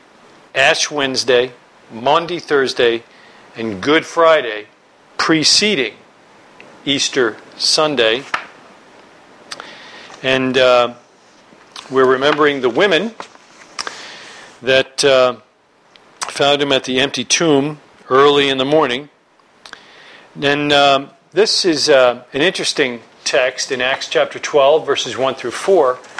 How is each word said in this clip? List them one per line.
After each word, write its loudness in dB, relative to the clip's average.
Ash 0
Wednesday, 0
Maundy -2
Thursday, 0
and -8
Good 0
Friday 0
preceding 0
Easter -2
Sunday. 0
And, 0
uh, 4
we're 2
remembering 2
the 0
women 0
that, -2
uh, 2
found -2
him -2
at 0
the -4
empty -4
tomb 0
early 4
in -2
the -2
morning. 0
And, 0
um, 4
this 0
is, 0
uh, 4
an -2
interesting -4
text -2
in -4
Acts -4
chapter -2
twelve, 2
verses -4
one -2
through -10
four, 2